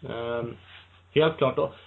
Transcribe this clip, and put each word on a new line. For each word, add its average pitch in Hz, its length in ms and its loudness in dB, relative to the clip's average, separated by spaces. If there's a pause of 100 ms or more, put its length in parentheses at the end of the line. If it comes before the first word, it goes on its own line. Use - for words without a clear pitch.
Ehm, 117 480 -6 (580)
helt 156 220 4
klart. 131 220 0
Och - 140 -2 (140)